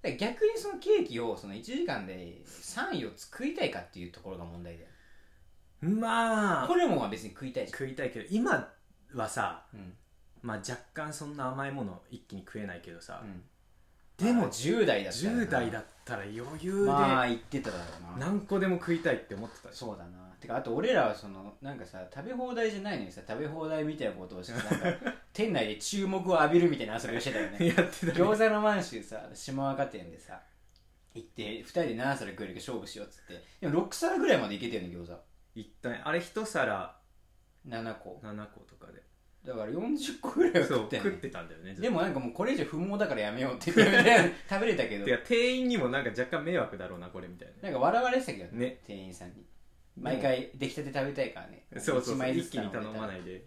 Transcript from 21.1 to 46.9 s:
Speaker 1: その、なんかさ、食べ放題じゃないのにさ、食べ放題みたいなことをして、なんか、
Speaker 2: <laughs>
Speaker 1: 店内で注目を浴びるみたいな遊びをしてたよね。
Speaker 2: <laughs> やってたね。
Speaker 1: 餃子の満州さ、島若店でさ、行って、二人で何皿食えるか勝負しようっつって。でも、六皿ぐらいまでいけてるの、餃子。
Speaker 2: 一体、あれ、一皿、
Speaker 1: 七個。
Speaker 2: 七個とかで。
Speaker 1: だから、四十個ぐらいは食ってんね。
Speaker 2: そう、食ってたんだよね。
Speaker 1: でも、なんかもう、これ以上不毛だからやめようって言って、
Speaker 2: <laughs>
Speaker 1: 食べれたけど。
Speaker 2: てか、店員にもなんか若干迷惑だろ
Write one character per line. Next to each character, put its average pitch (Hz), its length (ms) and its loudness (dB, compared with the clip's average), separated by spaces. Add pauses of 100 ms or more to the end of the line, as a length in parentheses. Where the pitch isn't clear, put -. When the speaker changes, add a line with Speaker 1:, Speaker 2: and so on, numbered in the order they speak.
Speaker 1:
そ 107 120 -14
の、 98 340 -14
な 135 120 -10
ん - 40 -12
か 98 80 -12
さ、 92 160 -14 (120)
食 151 140 -10
べ 254 60 -6
放 247 220 -4
題 226 160 2
じ 202 60 -6
ゃ - 40 -6
な 202 120 -4
い 135 60 -4
の 101 60 -6
に 90 60 -12
さ、 - 160 -16
食 113 140 -4
べ 151 60 -2
放 156 200 -4
題 156 160 0
み 151 140 -2
た 123 80 -2
い - 20 2
な 98 60 -2
こ 92 120 -10
と 92 120 -10
を 90 60 -8
し - 40 -10
て、 117 60 -8
な 120 60 -4
ん - 40 -4 (340)
か、 - 160 -4 (100)
Speaker 2:
<laughs> - 100 -20
Speaker 1:
店 214 180 2
内 120 160 2
で 107 80 -2
注 196 320 -2
目 190 240 0
を 175 100 6
浴 151 120 6
び 170 80 12
る 170 80 8
み 139 80 2
た 117 80 -2
い - 20 -4
な 107 100 -2
遊 113 120 -4
び 117 80 0
を - 20 2
し - 60 -2
て 135 80 0
た 107 60 0
よ - 100 0
ね。 - 100 -8
Speaker 2:
<laughs> 170 80 6
や 156 60 6
っ - 20 4 (140)
て - 100 -10
た 180 60 0
ね。 165 80 2
Speaker 1:
餃 190 240 6 (100)
子 214 60 6
の 208 80 2
満 208 200 4
州 107 220 -6
さ、 107 300 -10
島 135 320 -4
若 135 220 0
店 170 220 -12
で 165 80 -18
さ、 - 240 -16 (720)
行 117 120 -12
っ - 20 -20
て、 107 360 -8
二 - 40 -
人 170 200 0
で 113 80 -2
何 131 220 0
皿 104 140 -6
食 101 140 -8
え - 20 -8
る 90 60 -8
か - 60 -8
勝 120 200 -6
負 92 80 -10
し - 100 -12
よ 104 60 -10
う - 40 -12
っ - 20 -20
つ - 100 -20
っ - 80 -20
て。 - 160 -16 (160)
で 180 80 -4
も、 143 60 2
六 170 200 2
皿 - 240 0
ぐ - 100 4
ら 247 80 8
い - 20 4
ま 104 100 0
で 101 80 -4
い - 40 -6
け 117 100 -2
て 110 100 -2
る 90 80 -8
の、 87 160 -10
餃 85 40 -12
子。 87 120 -14 (360)
Speaker 2:
一 110 100 -12 (160)
体、 120 240 -6
あ 151 80 -2
れ、 170 80 2
一 214 240 -4
皿、 110 500 -2 (720)
Speaker 1:
七 113 300 -6
個。 - 280 -14
Speaker 2:
七 104 220 -10
個 104 160 -20
と - 140 -20
か - 180 -20
で。 104 100 -20 (420)
Speaker 1:
だ 131 80 -8
か 110 100 -4
ら、 107 80 -4
四 220 240 0
十 - 200 -4
個 - 160 -6
ぐ 359 200 6
ら - 80 8
い - 40 6
は - 40 2
食 117 180 2
っ - 40 -10
て 123 100 0
ん - 40 -4
ね。 - 0 -
Speaker 2:
そ 202 60 2
う、 - 20 -2
食 - 60 -8
っ - 40 -10
て - 80 -6
た 90 140 -8
ん - 40 -12
だ - 80 -14
よ - 60 -18
ね。 95 140 -10
Speaker 1:
で 196 120 -2
も、 180 140 2
な 190 80 2
ん 147 60 -2
か 135 40 0
も 123 120 -4
う、 - 20 -14
こ 196 120 -2
れ 269 80 2
以 - 40 0
上 - 80 0
不 156 140 -6
毛 196 180 -2
だ 202 100 2
か 143 60 0
ら 110 80 0
や 104 100 0
め 123 100 -4
よ 131 100 0
う - 20 -4
っ - 60 -6
て 170 120 -2
言 214 140 10
っ 208 180 8
て、 180 380 10
Speaker 2:
<laughs> - 80 -14
Speaker 1:
食 196 120 2
べ 233 60 4
れ 196 80 4
た 127 140 2
け 104 80 -4
ど。 101 80 -4
Speaker 2:
て 123 100 6
か、 - 120 -2
店 247 320 4
員 254 80 2
に 240 100 4
も 135 120 2
な 135 120 2
ん - 20 -4
か 120 60 0
若 107 160 0 (120)
干 147 60 -2
迷 170 140 0
惑 104 220 0
だ 90 80 -8
ろ 90 80 -8